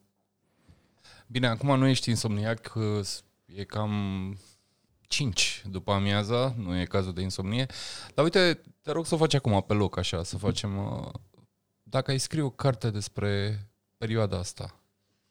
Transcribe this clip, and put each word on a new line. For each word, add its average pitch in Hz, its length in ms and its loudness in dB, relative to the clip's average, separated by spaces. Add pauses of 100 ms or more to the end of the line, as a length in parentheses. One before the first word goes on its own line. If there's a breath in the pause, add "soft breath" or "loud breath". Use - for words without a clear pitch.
(1300 soft breath)
Bine, 123 200 0
acum 135 320 4
nu 131 80 6
ești 131 220 4
insomniac, 110 640 0 (720)
e 98 200 -12
cam 107 280 -2 (1080 soft breath)
cinci - 680 -2
după 92 220 -2
amiaza, 104 680 2
nu 90 200 -2
e 90 60 0
cazul 92 280 0
de 87 80 -6
insomnie. 98 460 -2 (480 loud breath)
Dar 143 100 4
uite, 170 360 4 (220)
te 151 100 -6
rog 160 140 -2
să - 80 0
o 160 40 2
faci 151 160 4
acum 104 320 4
pe 107 80 2
loc, 101 240 2
așa, 87 240 -2
să 90 140 -8
facem, 98 400 -2
uh, - 360 -6 (720)
dacă 131 280 -2
ai 135 80 0
scrie 156 240 -2
o 139 80 0
carte 123 400 0
despre 101 720 -2 (360)
perioada 107 420 0
asta, 95 420 -10 (500)